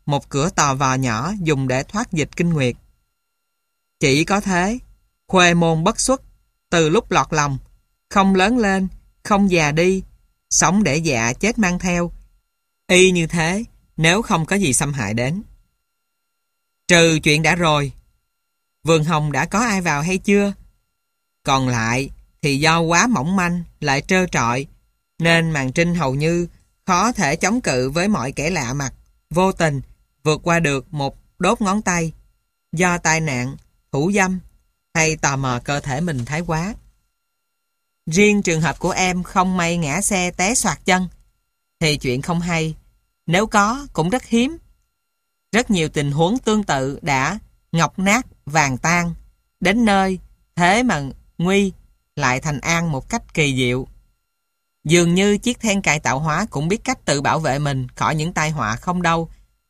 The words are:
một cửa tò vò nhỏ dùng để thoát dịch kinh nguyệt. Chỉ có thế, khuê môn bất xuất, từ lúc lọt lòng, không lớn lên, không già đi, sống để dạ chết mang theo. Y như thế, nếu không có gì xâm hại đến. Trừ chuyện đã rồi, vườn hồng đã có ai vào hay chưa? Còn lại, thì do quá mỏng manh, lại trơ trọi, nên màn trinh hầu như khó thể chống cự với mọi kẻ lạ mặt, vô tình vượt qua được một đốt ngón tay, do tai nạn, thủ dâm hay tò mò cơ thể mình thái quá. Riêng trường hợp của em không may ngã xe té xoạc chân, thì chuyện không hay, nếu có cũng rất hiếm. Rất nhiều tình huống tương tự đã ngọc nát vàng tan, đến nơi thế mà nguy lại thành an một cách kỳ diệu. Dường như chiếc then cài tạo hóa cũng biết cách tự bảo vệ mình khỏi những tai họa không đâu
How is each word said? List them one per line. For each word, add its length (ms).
một 240
cửa 200
tò 260
vò 180
nhỏ 460
dùng 280
để 160
thoát 280
dịch 240
kinh 140
nguyệt. 260
Chỉ 240
có 180
thế, 380
khuê 260
môn 300
bất 160
xuất, 220
từ 200
lúc 220
lọt 220
lòng, 240
không 260
lớn 220
lên, 300
không 280
già 200
đi, 320
sống 340
để 140
dạ 360
chết 260
mang 200
theo. 320
Y 240
như 160
thế, 360
nếu 240
không 240
có 100
gì 180
xâm 200
hại 200
đến. 300
Trừ 360
chuyện 180
đã 140
rồi, 360
vườn 200
hồng 280
đã 140
có 140
ai 220
vào 200
hay 160
chưa? 360
Còn 240
lại, 420
thì 120
do 200
quá 280
mỏng 280
manh, 280
lại 220
trơ 300
trọi, 360
nên 320
màn 200
trinh 240
hầu 200
như 320
khó 260
thể 240
chống 260
cự 280
với 180
mọi 240
kẻ 180
lạ 240
mặt, 200
vô 220
tình 300
vượt 200
qua 160
được 340
một 220
đốt 220
ngón 200
tay, 320
do 260
tai 220
nạn, 360
thủ 240
dâm 240
hay 220
tò 220
mò 260
cơ 160
thể 220
mình 240
thái 160
quá. 340
Riêng 380
trường 180
hợp 180
của 120
em 320
không 340
may 200
ngã 240
xe 300
té 240
xoạc 300
chân, 220
thì 180
chuyện 240
không 180
hay, 360
nếu 220
có 460
cũng 160
rất 160
hiếm. 320
Rất 200
nhiều 180
tình 220
huống 280
tương 240
tự 380
đã 380
ngọc 280
nát 260
vàng 320
tan, 360
đến 260
nơi 340
thế 280
mà 200
nguy 340
lại 260
thành 180
an 320
một 180
cách 240
kỳ 220
diệu. 320
Dường 320
như 220
chiếc 220
then 220
cài 180
tạo 200
hóa 300
cũng 180
biết 160
cách 220
tự 160
bảo 180
vệ 200
mình 300
khỏi 260
những 180
tai 160
họa 260
không 260
đâu 280